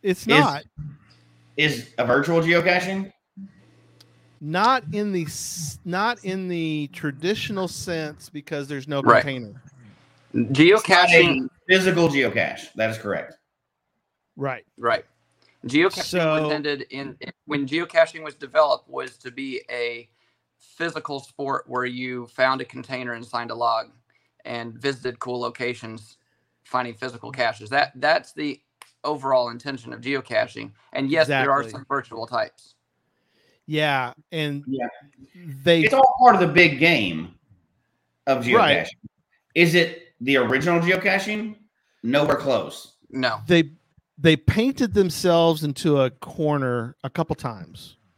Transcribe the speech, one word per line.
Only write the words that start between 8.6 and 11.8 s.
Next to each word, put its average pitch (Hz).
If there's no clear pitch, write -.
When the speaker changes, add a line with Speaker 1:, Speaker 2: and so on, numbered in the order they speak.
Speaker 1:
there's 143
no 139
Speaker 3:
Right. 120
Speaker 1:
container. 127
Speaker 3:
Geocaching 131
Speaker 2:
It's 214
not 180
a 131
physical 180